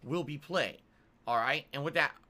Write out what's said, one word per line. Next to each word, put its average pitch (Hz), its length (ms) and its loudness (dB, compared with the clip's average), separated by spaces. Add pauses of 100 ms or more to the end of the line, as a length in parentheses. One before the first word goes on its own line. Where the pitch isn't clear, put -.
will 151 220 -2
be 147 120 -8
played, 143 440 -2 (440)
all 117 120 2
right? 135 340 0
And 139 140 -4
what 165 80 -2
that 156 180 4 (180)